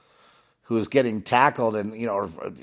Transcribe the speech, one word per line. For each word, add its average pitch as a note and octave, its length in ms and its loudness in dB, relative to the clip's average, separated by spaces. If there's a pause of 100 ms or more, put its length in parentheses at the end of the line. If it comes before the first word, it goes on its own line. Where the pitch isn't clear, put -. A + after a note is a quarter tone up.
(640)
who's A2 260 -2
getting A#2 340 0
tackled, B2 540 2
and, G#2+ 220 -6
you A#2 80 -6
know, G#2 80 -4
or G2 380 -6 (100)